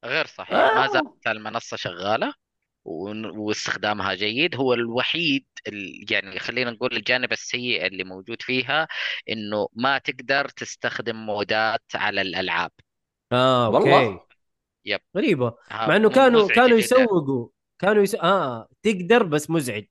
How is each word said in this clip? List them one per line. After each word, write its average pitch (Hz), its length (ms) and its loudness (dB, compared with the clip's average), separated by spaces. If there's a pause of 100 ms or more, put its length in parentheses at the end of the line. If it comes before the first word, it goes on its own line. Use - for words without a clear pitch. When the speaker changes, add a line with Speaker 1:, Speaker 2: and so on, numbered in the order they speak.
Speaker 1:
غير 143 220 -2
صحيح. - 300 -6
Speaker 2:
آه. - 180 4
Speaker 1:
ما - 120 2
زالت - 400 -2
المنصة 110 500 -6
شغالة 104 560 -2 (520)
ون-، 104 420 -8
واستخدامها 104 880 -4
جيد. 117 420 -2
هو 127 180 2
الوحيد 127 680 -2 (240)
ال-، 104 440 -10
يعني 95 260 -4
خلينا 120 320 -4
نقول 117 260 -4
الجانب 123 360 -2
السيء 117 540 -4
اللي 95 180 -6
موجود 95 380 -12
فيها 131 460 -2 (400)
إنه 107 440 -4
ما 135 260 0
تقدر 135 500 -4
تستخدم 113 760 -8
مودات 110 580 -2 (100)
على 101 260 -2
الألعاب. 92 520 -4 (600)
Speaker 3:
آه، 127 340 4
أوكي. 127 240 4
Speaker 2:
والله؟ 120 300 4 (640)
Speaker 1:
يب. 101 160 -2 (160)
Speaker 3:
غريبة. 156 380 0 (160)
Speaker 1:
ها، 110 180 -4
Speaker 3:
مع 160 80 4
إنه 214 120 6
Speaker 1:
مو-، - 60 2
Speaker 3:
كانوا، 247 280 8
Speaker 1:
مزعجة 196 120 2
Speaker 3:
كانوا 247 140 6
Speaker 1:
جدًا. 226 160 6
Speaker 3:
يسوقوا، 165 640 2 (300)
كانوا 208 240 4
يس-، 202 120 0
آه، 160 540 0 (140)
تقدر 208 400 4
بس 151 280 0
مزعج. 120 400 -2